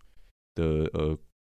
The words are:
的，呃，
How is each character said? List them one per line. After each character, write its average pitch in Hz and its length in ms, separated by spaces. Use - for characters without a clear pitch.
的， 78 380
呃， 78 260